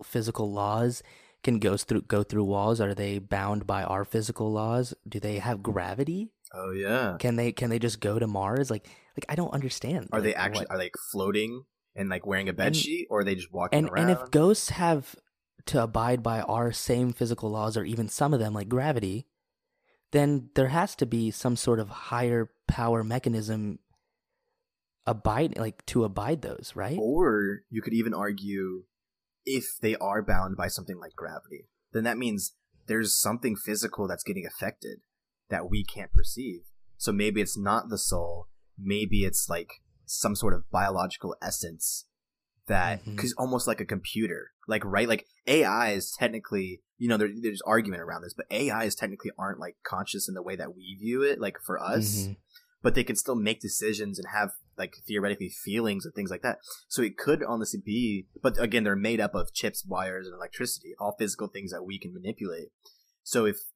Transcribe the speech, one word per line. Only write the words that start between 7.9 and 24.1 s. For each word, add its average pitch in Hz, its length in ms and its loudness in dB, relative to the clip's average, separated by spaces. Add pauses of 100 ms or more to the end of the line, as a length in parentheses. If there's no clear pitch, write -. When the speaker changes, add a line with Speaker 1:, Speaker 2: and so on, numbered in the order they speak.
Speaker 1:
go 107 180 0
to 113 80 2
Mars? 107 440 0
Like, 107 160 -4 (300)
like, - 120 -8
I - 60 -6
don't 175 200 -2
understand, 135 580 -4
Speaker 2:
Are 110 80 2
they 104 140 2
Speaker 1:
like, - 40 -4
Speaker 2:
actually, 98 280 -2
Speaker 1:
what - 60 -8
Speaker 2:
are 95 60 0
they, 92 60 -2
like, 90 100 -8 (180)
floating 107 520 0 (300)
and, 98 160 -2
like, 90 160 -4
wearing 98 240 0
a - 20 0
bed - 160 0
Speaker 1:
And, 160 80 2
Speaker 2:
sheet, 156 320 -2
or 104 120 2
are 101 40 2
they 98 100 0
just 90 180 -8
walking 92 260 0
Speaker 1:
and, 156 100 2
Speaker 2:
around? 165 220 4
Speaker 1:
and 170 80 4
if 127 120 -10
ghosts 170 400 6
have 165 440 2 (520)
to 127 160 2
abide 113 400 2
by 113 200 0
our 117 300 0
same 123 400 0
physical 113 380 -2
laws, 107 260 -2
or 101 80 0
even 110 240 -2
some 147 260 2
of 120 60 4
them, 107 140 0
like 104 140 -4
gravity, 123 580 0 (880)
then 143 420 4
there 131 140 6
has 165 280 2
to 135 100 0
be 113 240 2
some 120 260 0
sort 117 240 2
of 104 80 -4
higher 120 600 0 (180)
power 117 360 2
mechanism 110 760 -2 (1300)